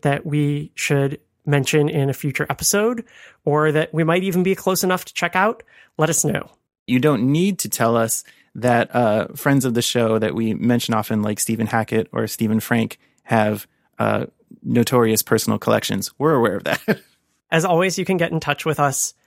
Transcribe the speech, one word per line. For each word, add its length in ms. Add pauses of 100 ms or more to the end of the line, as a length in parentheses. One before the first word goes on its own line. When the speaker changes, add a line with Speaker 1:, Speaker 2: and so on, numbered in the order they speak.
Speaker 1:
that 240
we 480
should 440 (280)
mention 420
in 220
a 20
future 380
episode, 540 (420)
or 260
that 220
we 100
might 180
even 200
be 120
close 300
enough 220
to 80
check 200
out, 280 (340)
let 140
us 120
know. 280 (360)
Speaker 2:
You 120
don't 340
need 280
to 100
tell 260
us 260 (320)
that, 400
uh, 340
friends 360
of 80
the 80
show 380
that 160
we 180
mention 400
often, 300
like 180
Stephen 280
Hackett 440
or 140
Stephen 340
Frank, 380 (240)
have, 440 (320)
uh, 280 (360)
notorious 600
personal 360
collections. 600
We're 160
aware 220
of 80
that. 360 (240)
<laughs> 260
Speaker 1:
As 140
always, 340
you 60
can 140
get 120
in 100
touch 260
with 120
us 360 (120)